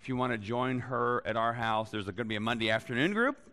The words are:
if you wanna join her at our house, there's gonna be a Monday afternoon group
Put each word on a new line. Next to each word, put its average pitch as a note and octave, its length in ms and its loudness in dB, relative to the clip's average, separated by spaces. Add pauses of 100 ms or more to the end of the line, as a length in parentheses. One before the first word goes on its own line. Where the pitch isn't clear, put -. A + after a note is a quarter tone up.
if - 80 -12
you B2+ 80 0
wanna B2 220 0
join B2 420 0
her A#2+ 460 0
at A2 100 -2
our A2+ 160 2
house, A2+ 380 0
there's G#2 160 -4
gonna G2+ 180 -4
be A2 120 -2
a G#2 40 -2
Monday A2+ 300 0
afternoon B2 420 2
group B3 240 2 (160)